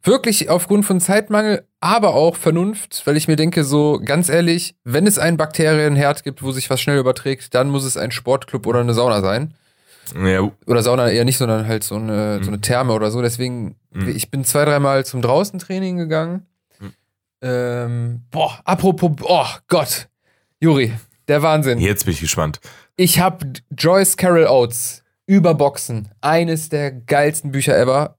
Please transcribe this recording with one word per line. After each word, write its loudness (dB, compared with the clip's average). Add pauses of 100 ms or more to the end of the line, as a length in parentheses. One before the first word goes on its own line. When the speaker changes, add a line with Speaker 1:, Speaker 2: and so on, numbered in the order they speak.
Speaker 1:
wirklich 2
aufgrund 2
von 0
Zeitmangel, 0 (140)
aber 2
auch 4
Vernunft, -2
weil 2
ich -2
mir 4
denke, 0
so 2
ganz 0
ehrlich, 0 (100)
wenn 2
es 2
einen 2
Bakterienherd 2
gibt, -10
wo -4
sich -6
was -2
schnell 2
überträgt, -2
dann 2
muss -2
es -4
ein -4
Sportclub -4
oder 2
eine 0
Sauna 2
sein. -2 (720)
Speaker 2:
Ja. 2 (180)
Speaker 1:
Oder 2
Sauna 2
eher 2
nicht, 0
sondern 0
halt -2
so -8
eine, -4
Speaker 2:
Mhm. -6
Speaker 1:
so -4
eine -8
Therme 0
oder 0
so. -4
Deswegen, -6 (180)
Speaker 2:
Mhm. -6
Speaker 1:
ich -10
bin -6
zwei, 0
dreimal 0
zum -8
Draußentraining -2
gegangen. -4 (320)
Speaker 2:
Mhm. -18 (500)
Speaker 1:
Ähm, -4
boah, -4
apropos, 0 (120)
oh 2 (220)
Gott, -2 (520)
Juri, 2 (360)
der 2
Wahnsinn. 2
Speaker 2:
Jetzt 0
bin 0
ich -8
gespannt. -4 (360)
Speaker 1:
Ich 2
hab 0 (320)
Joyce 2
Carol 4
Oates 0 (240)
über 4
Boxen, -2 (120)
eines 0
der -4
geilsten 0
Bücher 2
ever. 2